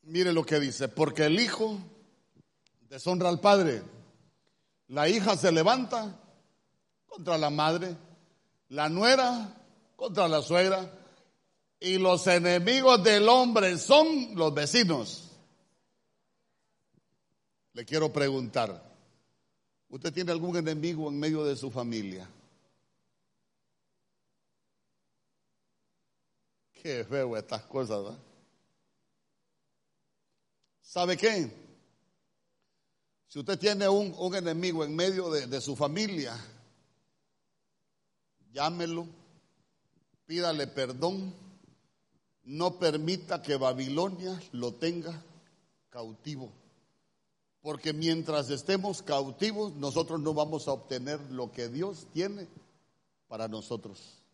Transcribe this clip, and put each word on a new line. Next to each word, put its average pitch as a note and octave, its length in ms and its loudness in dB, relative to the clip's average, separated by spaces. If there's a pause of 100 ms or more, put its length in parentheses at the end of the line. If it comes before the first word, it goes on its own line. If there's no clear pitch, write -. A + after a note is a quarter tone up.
Mire F3 260 2
lo E3 140 2
que D3+ 140 2
dice, C3+ 280 -2
"Porque D#3 380 2
el D#3+ 140 4
hijo A3 380 -2 (1080)
deshonra F3 400 -2
al F3 120 0
padre, F3+ 420 6 (1040)
la D3 200 0
hija G#3 280 4
se F3+ 140 4
levanta G#3+ 680 2 (880)
contra E3+ 300 -4
la D3+ 140 0
madre, E3 460 0 (720)
la D3 200 -2
nuera A#3+ 680 2 (420)
contra F#3 320 0
la D#3 120 2
suegra, F#3 600 0 (800)
y F#3 180 0
los F#3 280 4
enemigos F3+ 760 6
del G#3 280 8
hombre A3 480 6
son C#4 560 6
los D#3+ 180 2
vecinos". D3 800 0 (2500)
Le A#2 140 -14
quiero D#3 260 0
preguntar, B2+ 680 -2 (1040)
¿usted C3+ 240 -8
tiene F3 200 -4
algún E3+ 240 -2
enemigo D#3 520 -4
en C#3+ 100 -6
medio D#3 260 -2
de C#3 120 -2
su C3 140 -8
familia? A2 580 -8 (4000)
Qué B2 320 -8
feo B2 340 -4
estas A2 240 -8
cosas, A2 400 -6
¿verdad? G2+ 160 -14 (2500)
¿Sabe F3+ 360 -2
qué? F#3+ 340 0 (1800)
Si - 140 -14
usted F3+ 180 -4
tiene G3+ 300 2
un, G3 280 2
un F#3 200 -4
enemigo E3+ 480 -2
en D3+ 100 -6
medio F3+ 340 -2
de, C#3+ 200 -2
de C3 120 -4
su C#3 140 -8
familia, D3 640 -4 (2250)
llámelo, E3 560 -4 (1160)
pídale D#3+ 440 -4
perdón, E3+ 680 -6 (1080)
no E3+ 340 -4
permita E3 640 -2
que C#3+ 140 -4
Babilonia D#3+ 840 -4 (120)
lo A#2+ 220 -6
tenga E3 460 -6 (680)
cautivo. A#2+ 640 -14 (1080)
Porque D3+ 320 -6
mientras D#3 580 -2
estemos F#3+ 520 -2
cautivos, F#3+ 720 -4
nosotros D#3+ 460 -4
no D3+ 120 -2
vamos D3+ 360 -4
a C#3 40 -2
obtener C3+ 460 -8 (140)
lo B2+ 180 -8
que A#2+ 180 -8
Dios E3 440 -8
tiene G3 340 -6 (800)
para A2+ 220 -10
nosotros. G#2+ 720 -14 (140)